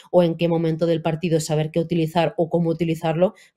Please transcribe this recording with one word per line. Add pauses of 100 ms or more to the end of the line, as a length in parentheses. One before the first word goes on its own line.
o
en
qué
momento
del
partido
saber
qué
utilizar
o
cómo
utilizarlo, (240)